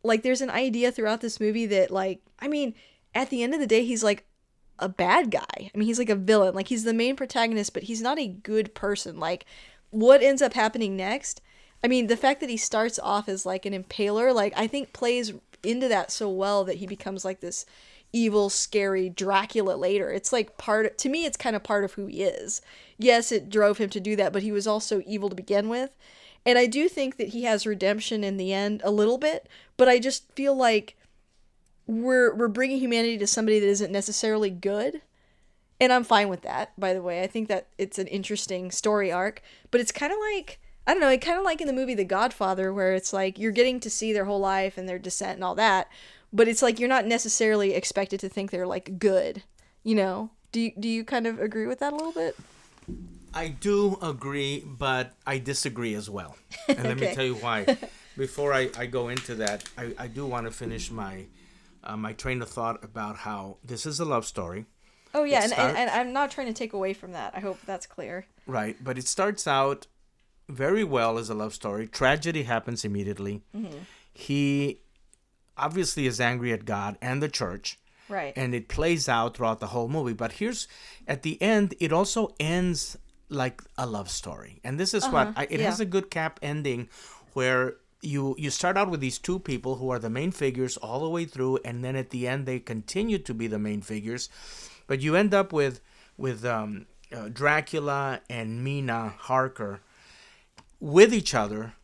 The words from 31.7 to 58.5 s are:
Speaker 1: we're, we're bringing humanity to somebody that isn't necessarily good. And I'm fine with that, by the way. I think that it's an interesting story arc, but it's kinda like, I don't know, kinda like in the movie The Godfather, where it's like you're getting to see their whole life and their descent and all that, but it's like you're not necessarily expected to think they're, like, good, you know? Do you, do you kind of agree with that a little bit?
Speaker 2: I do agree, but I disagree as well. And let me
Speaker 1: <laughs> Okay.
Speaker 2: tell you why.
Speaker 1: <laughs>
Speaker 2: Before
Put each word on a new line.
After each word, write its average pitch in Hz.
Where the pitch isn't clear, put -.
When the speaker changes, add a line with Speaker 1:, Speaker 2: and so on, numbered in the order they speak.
Speaker 1:
we're, 247
we're 233
bringing 262
humanity 233
to 202
somebody 214
that 202
isn't 202
necessarily 214
good. 208
And 254
I'm 247
fine 208
with 180
that, -
by 190
the 185
way. 175
I 190
think 220
that 190
it's 196
an 190
interesting 190
story 208
arc, 185
but 240
it's 233
kinda 320
like, -
I 277
don't 359
know, 269
kinda 349
like 330
in 320
the 269
movie 254
The 202
Godfather, 190
where 190
it's 185
like 190
you're 220
getting 247
to 220
see 220
their 202
whole 202
life 190
and 185
their 185
descent 190
and 185
all 180
that, 202
but 226
it's 226
like 233
you're 240
not 247
necessarily 220
expected 190
to 196
think 196
they're, 180
like, 185
good, 190
you 220
know? 196
Do 226
you, 233
do 220
you 226
kind 233
of 226
agree 214
with 254
that 285
a 294
little 320
bit? 330
Speaker 2:
I 165
do 202
agree, 139
but 127
I 139
disagree 120
as 104
well. 87
And 185
let 123
me 135
Speaker 1:
<laughs> -
Okay. -
Speaker 2:
tell 131
you 127
why. 110
Speaker 1:
<laughs> -
Speaker 2:
Before 139